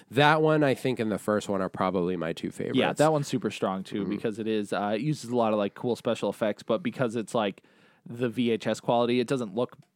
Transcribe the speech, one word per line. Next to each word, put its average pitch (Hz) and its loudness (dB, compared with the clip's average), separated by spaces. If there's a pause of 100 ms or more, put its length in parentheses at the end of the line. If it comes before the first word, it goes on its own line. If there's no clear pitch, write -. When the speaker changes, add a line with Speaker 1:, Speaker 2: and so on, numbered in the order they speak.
(120)
Speaker 1:
That 147 4
one, 156 4
I 135 4
think, 127 -2
and 110 -2
the 95 0
first 104 0
one 98 -2
are 92 -2
probably 92 0
my 82 -4
two - -6
favorites. - -4
Speaker 2:
Yeah, - 2
that 151 4
one's 147 0
super 113 -2
strong, 95 -2
too, 104 -4
Speaker 1:
Mm-hmm. 95 -2
Speaker 2:
because 104 -4
it 110 -6
is, 107 -2
uh, 101 0
it 107 -2
uses 143 -4
a 123 0
lot 113 4
of, 107 2
like, 101 0
cool 120 -2
special 110 -2
effects, 104 -2
but 104 -2
because 120 -2
it's, 110 -4
like, 107 0 (440)
the 120 -4
V 117 0
H 110 -2
S 107 0
quality, 120 2
it 120 0
doesn't 120 -2
look 120 -4 (180)